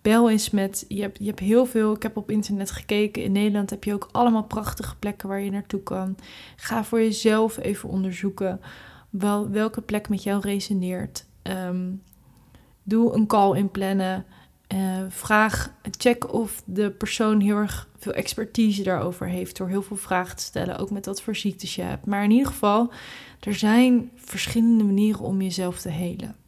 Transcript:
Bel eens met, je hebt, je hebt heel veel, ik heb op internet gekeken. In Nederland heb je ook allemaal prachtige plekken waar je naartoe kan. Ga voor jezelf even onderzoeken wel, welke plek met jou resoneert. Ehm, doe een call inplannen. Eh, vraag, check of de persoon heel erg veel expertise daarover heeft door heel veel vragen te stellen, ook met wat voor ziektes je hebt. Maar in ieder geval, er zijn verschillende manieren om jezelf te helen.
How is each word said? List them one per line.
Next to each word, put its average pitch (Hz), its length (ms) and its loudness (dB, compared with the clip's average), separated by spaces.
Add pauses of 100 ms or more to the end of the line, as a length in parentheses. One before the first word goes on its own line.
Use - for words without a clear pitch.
Bel 226 280 6
eens 214 200 2
met, 196 380 -2
je 202 140 -6
hebt, 196 180 -8
je 202 60 -6
hebt 208 140 -4
heel 226 260 6
veel, 220 300 0
ik 214 80 -8
heb 214 140 -4
op 208 140 -6
internet 202 400 -2
gekeken. 208 520 -2
In 190 80 0
Nederland 202 380 2
heb 202 140 -10
je 208 100 -2
ook 202 180 -6
allemaal 226 320 4
prachtige - 520 -6
plekken 202 340 -8
waar 196 120 -4
je 202 100 -4
naartoe 202 320 -6
kan. 190 320 -6 (400)
Ga 226 280 -4
voor 226 180 0
jezelf 220 560 2
even 202 320 -6
onderzoeken 190 720 -4 (480)
wel, 208 400 -2
welke 214 320 -2
plek 208 280 -6
met 196 140 -2
jou 202 180 0
resoneert. 190 840 -4 (160)
Ehm, 185 500 -6 (920)
doe 226 300 2
een 214 140 4
call 196 300 4
inplannen. 190 680 -2 (420)
Eh, 190 420 -2
vraag, - 640 0 (240)
check - 360 2
of 214 320 -2
de 202 260 0
persoon 214 480 2
heel 208 160 4
erg 208 320 -2 (100)
veel - 160 -8
expertise 208 680 0
daarover 180 440 -2
heeft 180 300 -6
door 185 100 -4
heel 196 140 0
veel 196 160 -8
vragen 185 380 -2
te - 80 -10
stellen, 180 340 -6
ook 196 140 -6
met 196 140 -6
wat 196 160 -6
voor 214 140 -6
ziektes 190 400 -4
je 180 60 -6
hebt. 156 240 -6
Maar 202 180 0
in 208 80 4
ieder 262 160 6
geval, 214 440 2 (480)
er 202 160 -4
zijn 240 600 6
verschillende 226 680 2
manieren 202 380 4
om 190 200 -2
jezelf 180 400 -2
te - 80 -8
helen. 175 460 -6 (120)